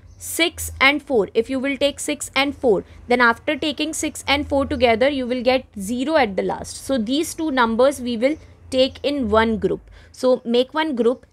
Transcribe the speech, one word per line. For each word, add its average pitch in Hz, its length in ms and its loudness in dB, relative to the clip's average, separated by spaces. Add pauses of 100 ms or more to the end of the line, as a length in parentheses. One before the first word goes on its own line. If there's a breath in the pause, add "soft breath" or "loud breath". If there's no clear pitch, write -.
(180)
six - 600 -4
and 285 240 4
four. 220 300 2
If 226 160 0
you 262 100 -2
will 277 160 -2
take 285 240 -2
six - 360 -6
and 277 200 0
four, 208 300 2 (240 soft breath)
then 247 100 2
after 247 380 2
taking 311 360 -4
six - 340 -6
and 285 200 0
four 277 180 0
together, 240 440 2
you 269 180 -2
will 247 160 -4
get 254 220 2 (120)
zero 247 380 -2
at 226 220 2
the 196 60 0
last. 170 420 -8
So 269 120 0
these 262 360 -2
two 311 180 -4
numbers 254 480 2
we 240 160 -6
will 269 220 0 (320 soft breath)
take 262 340 0
in 269 260 -2
one 220 280 2
group. - 240 -2 (320 soft breath)
So 254 320 0
make 240 280 0
one 311 220 -2
group 240 380 0